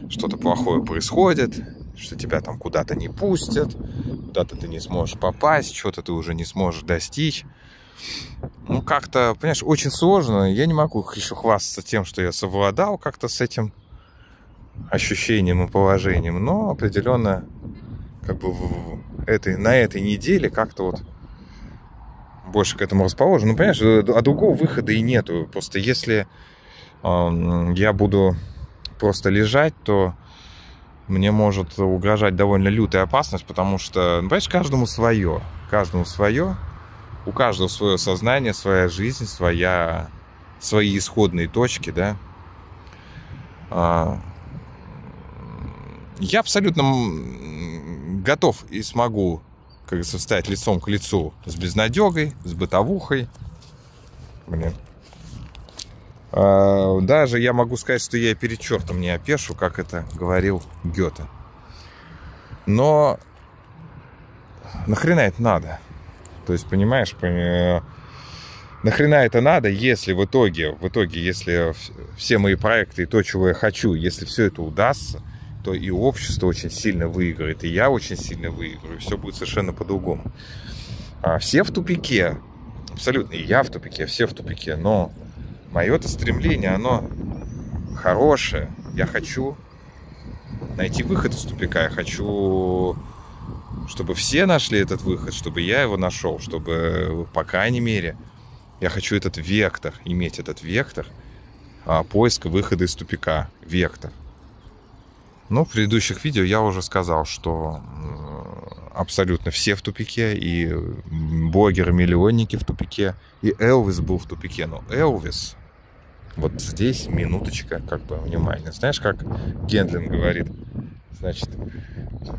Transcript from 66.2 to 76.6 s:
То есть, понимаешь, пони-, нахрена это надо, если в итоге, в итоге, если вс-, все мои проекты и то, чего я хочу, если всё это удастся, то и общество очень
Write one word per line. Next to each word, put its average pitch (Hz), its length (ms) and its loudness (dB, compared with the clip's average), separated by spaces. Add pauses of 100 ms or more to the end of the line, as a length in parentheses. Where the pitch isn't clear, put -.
То 90 60 0
есть, 85 160 -2
понимаешь, 107 460 2
пони-, 87 680 2 (1000)
нахрена 147 420 6
это 117 140 4
надо, 139 280 4
если 104 440 2
в 92 120 4
итоге, 90 460 4
в 78 160 -6
итоге, 85 340 0
если 85 520 0
вс-, - 200 -12 (240)
все - 220 2
мои 98 160 4
проекты 107 480 2
и 85 40 -2
то, 107 180 4
чего 92 240 2
я 87 60 4
хочу, 107 400 2
если 85 300 -2
всё - 200 0
это 87 180 0
удастся, 82 580 0 (420)
то 95 120 -4
и 92 160 -4
общество 95 580 0
очень 85 220 -4